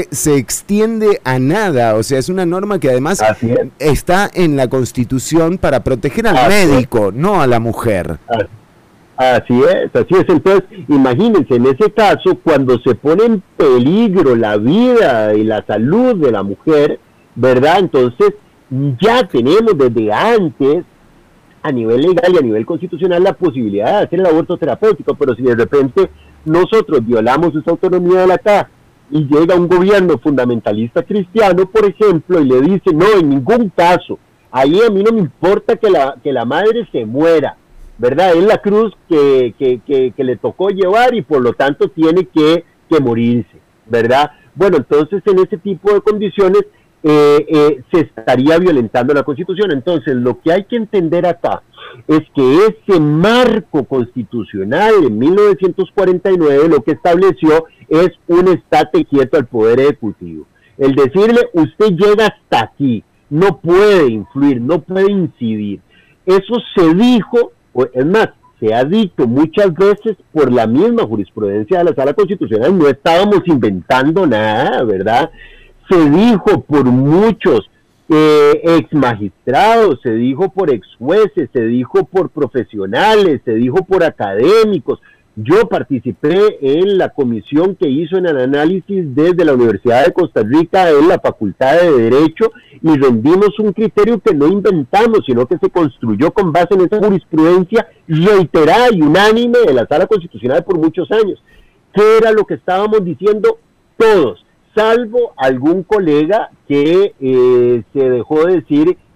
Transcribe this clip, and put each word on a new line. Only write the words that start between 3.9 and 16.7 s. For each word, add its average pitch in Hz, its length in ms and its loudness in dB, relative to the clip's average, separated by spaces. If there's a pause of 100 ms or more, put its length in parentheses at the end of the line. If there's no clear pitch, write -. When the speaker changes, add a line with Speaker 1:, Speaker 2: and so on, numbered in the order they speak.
Speaker 1:
en 160 220 0
la 131 120 0
Constitución 131 920 -2
para 139 260 -2
proteger 139 420 -4
al 208 100 2
Speaker 2:
Así 127 180 2
es. 196 140 4
Speaker 1:
médico, 120 460 0
no 175 260 0
a 139 60 2
la 120 140 2
mujer. 95 680 -4
Speaker 2:
Así, 117 200 -4 (720)
así 123 460 0
es, 180 320 0
así 147 200 0
es. 185 140 4
Entonces, 190 360 0 (240)
imagínense, 139 680 0
en 123 120 2
ese 165 260 0
caso, 185 500 0
cuando 135 380 0
se 120 160 -2
pone 170 300 0
en 220 160 -2 (140)
peligro 156 760 2
la 107 220 -2
vida 143 760 2
y 107 100 0
la 107 200 -4
salud 185 520 0
de 143 160 0
la 101 100 -2
mujer, 147 560 -2 (380)